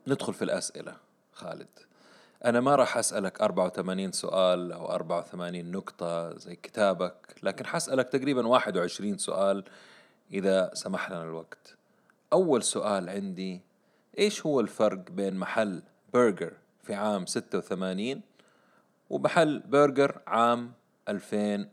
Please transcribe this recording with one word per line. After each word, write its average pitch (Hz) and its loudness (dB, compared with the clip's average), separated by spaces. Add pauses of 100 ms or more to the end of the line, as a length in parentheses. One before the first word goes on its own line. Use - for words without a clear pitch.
ندخل 131 -2
في - -10
الأسئلة، - -4 (400)
خالد. - -14 (760)
أنا 120 4
ما 135 4
راح 123 4
أسألك 107 -2
أربعة 95 4
وثمانين 95 -4
سؤال 90 2
أو 85 -8
أربعة 85 -2
وثمانين 87 -8
نقطة 85 -6
زي 87 -14
كتابك، 92 0 (280)
لكن 98 -4
حسألك 135 -2
تقريبا 127 0
واحد 117 2
وعشرين 95 -2
سؤال 98 0 (720)
إذا 95 2
سمح 95 -6
لنا 85 -8
الوقت. 82 -12 (580)
أول 156 4
سؤال 95 -2
عندي، 95 -8 (580)
إيش 208 0
هو 143 2
الفرق 98 0
بين 95 -4
محل 95 -2 (300)
برجر 92 2 (300)
في 110 -8
عام 101 -2
ستة - -4
وثمانين 95 -4 (880)
ومحل 151 2
برجر 139 4
عام 120 2 (380)
ألفين 104 -2